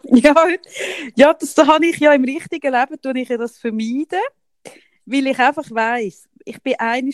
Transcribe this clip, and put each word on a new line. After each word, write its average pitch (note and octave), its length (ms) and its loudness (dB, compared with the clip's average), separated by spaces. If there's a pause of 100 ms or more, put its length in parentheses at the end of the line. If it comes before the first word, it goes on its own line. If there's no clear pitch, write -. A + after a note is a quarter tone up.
<laughs> - 0 - (120)
Ja, C#4 200 6
heute, F4 340 0 (460)
ja, C#4+ 180 6
das, D#4+ 220 -8
da D4+ 100 4
habe D#4 200 2
ich E4+ 120 -2
ja D4 160 4
im C4+ 120 2
richtigen C#4+ 480 -6
Leben, C#4 280 -2
tue C4 160 -6
ich B3+ 120 -8
ja A#3+ 80 -4
das A#3 200 -8
vermeiden, A#3 640 -6 (880)
weil C4+ 220 -2
ich C4+ 120 -2
einfach C#4 320 0
weiss, A3+ 560 -6 (180)
ich - 160 -16
bin C4 160 -4
einmal B3+ 360 -4